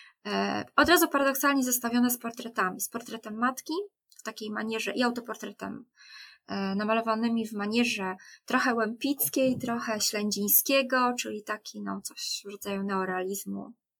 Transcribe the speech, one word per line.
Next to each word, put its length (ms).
E, 380
od 140
razu 180
paradoksalnie 560
zestawione 460
z 80
portretami, 640
z 80
portretem 480
matki 360
w 60
takiej 280
manierze 400
i 120
autoportretem, 840
e, 280
namalowanymi 720
w 60
manierze 600
trochę 300
Łempickiej, 840
trochę 440
Ślędzińskiego, 1160
czyli 240
taki, 380
no, 200
coś 440
w 60
rodzaju 320
neorealizmu, 920